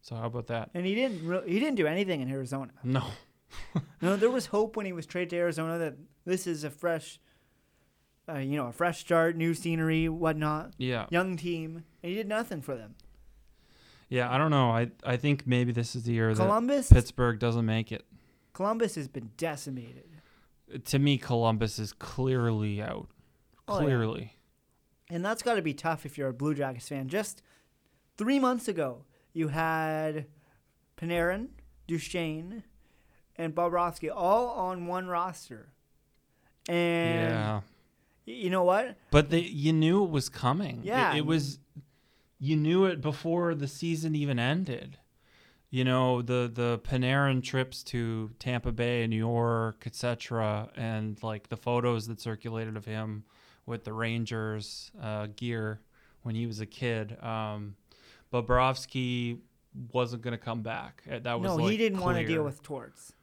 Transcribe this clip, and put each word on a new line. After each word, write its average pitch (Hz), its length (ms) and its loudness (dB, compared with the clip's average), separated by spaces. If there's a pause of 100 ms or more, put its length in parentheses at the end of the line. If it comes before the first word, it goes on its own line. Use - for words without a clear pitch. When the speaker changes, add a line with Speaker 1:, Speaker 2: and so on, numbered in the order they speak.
Speaker 1:
So - 140 -12
how 113 100 -4
about 117 220 -4
that? 117 260 -4
Speaker 2:
And 180 120 -4
he 196 100 2
didn't 226 320 -2
re-, 180 200 -2
he 180 120 2
didn't 285 160 0
do 185 120 2
anything 175 340 0
in 127 100 -4
Arizona. 135 400 -6 (120)
Speaker 1:
No. 127 240 2
<laughs> - 720 -8 (200)
Speaker 2:
No, 185 160 4
there 220 140 4
was 254 160 0
hope 220 280 0
when 208 120 -4
he 185 60 -6
was 165 120 -8
traded 180 240 -4
to 170 80 -4
Arizona 165 400 0
that 160 160 -2 (320)
this 185 220 0
is 156 160 -4
a 147 80 -6
fresh, - 480 -4 (1080)
uh, 151 120 -6
you 135 180 -2
know, 135 80 -2
a 120 60 -8
fresh 170 280 0
start, 165 380 4
new 165 160 2
scenery, 160 560 2
whatnot. 160 680 0
Speaker 1:
Yeah. 123 320 -2
Speaker 2:
Young 180 260 0
team. 160 460 -6 (180)
And 175 80 -8
he 185 60 -4
did 220 120 -4
nothing 190 360 -4
for 139 120 -6
them. 110 200 -14 (1120)
Speaker 1:
Yeah, 123 240 2
I 131 60 4
don't 156 100 4
know. 131 220 6
I, 117 180 4 (160)
I 123 120 2
think 143 280 2
maybe 123 260 4
this 117 240 -2
is 123 80 -4
the 117 100 0
year 113 200 4
Speaker 2:
Columbus? 233 560 4
Speaker 1:
that - 60 12
Pittsburgh 120 420 2
doesn't 117 280 2
make 110 260 2
it. - 120 -8 (500)
Speaker 2:
Columbus 220 420 0
has 143 120 -6
been 113 300 -10
decimated. 135 720 -6 (760)
Speaker 1:
To - 120 2
me, 139 220 6
Columbus 113 580 2
is 107 160 -6
clearly 113 880 0
out. - 260 -8 (600)
Speaker 2:
Oh, 208 100 -2
yeah. 156 80 2
Speaker 1:
Clearly. 117 520 0 (720)
Speaker 2:
And 170 120 -4
that's 220 200 -2
gotta 226 180 2
be 151 140 -2
tough 160 320 -4
if 139 100 -12
you're 135 120 -2
a 123 40 -4
Blue 143 220 0
Jackets 131 340 -4
fan. 135 180 -6
Just 208 360 -4 (760)
three 262 220 4
months 254 280 2
ago, 151 380 -2 (260)
you 160 180 0
had 156 760 0 (720)
Panarin, 175 520 0 (380)
Duchesne, 165 760 -4 (720)
and 165 200 -4
Bobrovsky 170 600 0
all 208 340 2
on 185 360 -4
one 180 220 -4
roster. 175 640 -6 (960)
And 170 600 2
Speaker 1:
Yeah. 107 240 0 (720)
Speaker 2:
y-, 226 60 -12
you 220 180 -2
know 185 120 4
what? 208 320 4 (140)
Speaker 1:
But 147 220 6
they, 165 100 4
you 156 320 0
knew 165 300 6
it 170 80 0
was 143 180 0
coming. 131 520 -2
It, - 40 -10
Speaker 2:
Yeah. 214 300 2
Speaker 1:
it 151 100 2
was, 147 320 2 (800)
you 147 180 2
knew 165 300 6
it 170 160 0
before 165 540 0
the 143 120 -4
season 160 480 -2
even 143 220 0
ended. 135 600 -2 (720)
You 127 120 2
know, 127 380 4
the, 123 320 0
the 120 300 0
Panarin 131 580 2
trips 131 440 -2
to 113 520 -4
Tampa 123 340 -2
Bay, 120 360 0
New 113 100 0
York, 117 720 0
et - 80 -10
cetera, 113 800 -2
and, 110 480 -4
like, 107 260 -6
the 117 80 -6
photos 120 520 0
that 110 120 -10
circulated 113 560 -6
of 104 80 -10
him 110 380 -6 (420)
with 113 180 -8
the 107 100 -8
Rangers, 110 960 -4 (100)
uh, 107 240 -4 (100)
gear 110 460 -4 (400)
when 113 140 -4
he 117 100 -2
was 107 140 -6
a 110 80 -6
kid. 110 560 -4
Um, 107 520 -6 (560)
Bobrovsky 123 1080 0 (520)
wasn't 123 300 -2
gonna 117 160 -4
come 113 240 -6
back. - 500 -8
Uh, 123 60 -6
that 120 240 -2
was, 190 80 0
Speaker 2:
No, 170 80 2
he 151 120 4
Speaker 1:
like, 214 100 2
Speaker 2:
didn't 208 220 2
wanna 175 180 2
Speaker 1:
clear. 151 80 0
Speaker 2:
deal 160 160 2
with 139 180 -6
Torts. - 600 -12